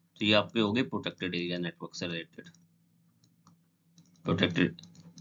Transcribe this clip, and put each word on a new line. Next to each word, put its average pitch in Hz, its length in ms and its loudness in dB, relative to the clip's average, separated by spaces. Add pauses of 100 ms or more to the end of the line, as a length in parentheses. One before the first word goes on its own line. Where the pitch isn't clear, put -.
(180)
तो 107 60 -2
ये 107 80 6
आपके 104 280 4
हो 104 120 4
गए 127 100 2
protected 90 520 -4
area 87 240 -4
network 85 360 -8
से 90 120 -6
related। 82 420 -10 (1800)
Protected, 90 520 2 (440)